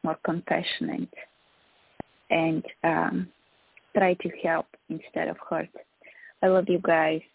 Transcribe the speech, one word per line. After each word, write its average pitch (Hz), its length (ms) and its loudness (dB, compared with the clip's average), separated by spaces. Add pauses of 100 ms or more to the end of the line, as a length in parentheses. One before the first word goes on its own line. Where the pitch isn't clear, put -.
more 160 220 -2
compassionate, - 880 -4 (1160)
and, 165 340 0 (200)
um, 170 460 0 (640)
try 190 200 4
to 180 140 -6 (140)
help 165 240 0 (220)
instead 160 400 -6
of 175 80 -6 (140)
hurt. 170 180 -4 (720)
I 190 40 4
love 185 240 4
you 180 80 4
guys 160 420 2 (140)